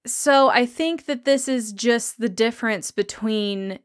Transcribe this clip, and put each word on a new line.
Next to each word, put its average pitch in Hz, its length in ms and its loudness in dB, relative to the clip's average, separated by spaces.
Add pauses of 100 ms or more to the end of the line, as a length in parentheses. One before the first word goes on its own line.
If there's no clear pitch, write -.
So 277 440 4
I 247 160 4
think 320 400 -4
that 262 180 -6
this 277 240 2
is 233 240 -2
just 233 480 -2
the 226 100 -2
difference 220 600 -2
between 202 920 -4